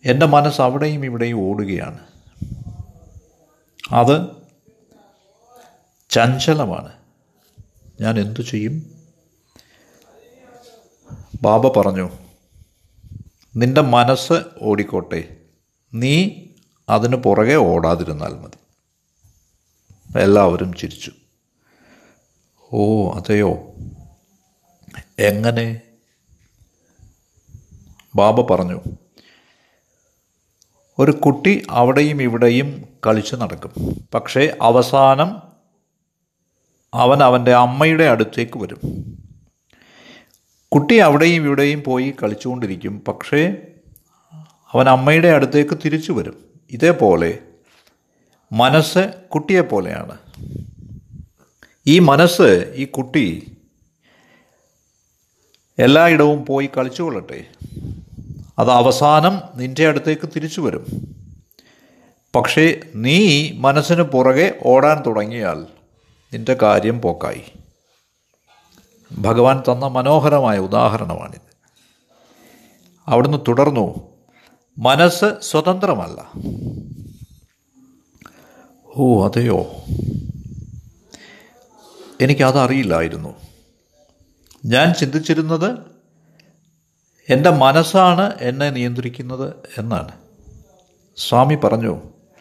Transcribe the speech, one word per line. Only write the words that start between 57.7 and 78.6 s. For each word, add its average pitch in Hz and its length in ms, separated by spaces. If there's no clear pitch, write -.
അത് 117 120
അവസാനം 147 640
നിന്റെ 127 320
അടുത്തേക്ക് 151 420
തിരിച്ചു 156 320
വരും. - 240
പക്ഷേ 139 320
നീ 127 240
മനസ്സിന് 147 480
പുറകെ 135 420
ഓടാൻ 135 400
തുടങ്ങിയാൽ 107 580
നിന്റെ 117 220
കാര്യം 107 460
പോക്കായി." - 440
ഭഗവാൻ 120 500
തന്ന 127 260
മനോഹരമായ 135 720
ഉദാഹരണമാണിത്. 98 920
അവിടുന്ന് 131 320
തുടർന്നു, 127 460
"മനസ്സ് 165 520
സ്വതന്ത്രമല്ല." 175 800